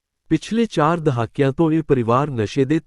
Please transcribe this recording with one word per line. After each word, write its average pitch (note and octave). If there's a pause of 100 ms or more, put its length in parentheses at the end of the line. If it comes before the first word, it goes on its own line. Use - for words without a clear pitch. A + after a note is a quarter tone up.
(300)
ਪਿਛਲੇ G#3+
ਚਾਰ E3+
ਦਹਾਕਿਆਂ C3+
ਤੋਂ D#3+
ਇਹ D#3+
ਪਰਿਵਾਰ B2+
ਨਸ਼ੇ B2+
ਦੇ D#3